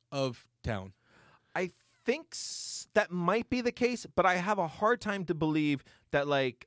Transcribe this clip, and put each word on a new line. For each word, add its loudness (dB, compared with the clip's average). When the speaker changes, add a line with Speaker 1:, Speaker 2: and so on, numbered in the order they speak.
Speaker 1:
of -4
town? -4
Speaker 2:
I -2
think 0
s-, -10
that 2
might 0
be 0
the 0
case, -2
but 4
I 6
have 0
a 0
hard 2
time -4
to 0
believe 0
that, 2
like, 0